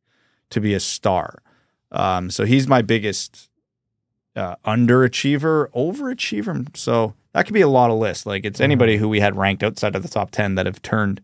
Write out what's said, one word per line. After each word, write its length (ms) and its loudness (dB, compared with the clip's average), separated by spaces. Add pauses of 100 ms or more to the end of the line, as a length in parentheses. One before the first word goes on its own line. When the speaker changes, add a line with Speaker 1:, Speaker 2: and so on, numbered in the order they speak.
(520)
Speaker 1:
to 100 -2
be 120 2
a 60 0
star. 600 -2 (500)
Um, 380 -2
so 160 -2
he's 200 4
my 160 4
biggest, 680 -4 (880)
uh, 180 -6 (100)
underachiever, 1040 2
overachiever. 1040 -6
So 360 0 (200)
that 120 2
could 80 -10
be 80 4
a 60 6
lot 240 4
of 80 0
lists. 260 -4
Like, 200 -4
it's 120 -8
Speaker 2:
Mm-hmm. 60 -2
Speaker 1:
anybody 340 4
who 120 0
we 100 2
had 160 2
ranked 280 0
outside 320 -2
of 80 -4
the 60 -10
top 220 -4
ten 240 -2
that 100 0
have 160 -8
turned 420 -2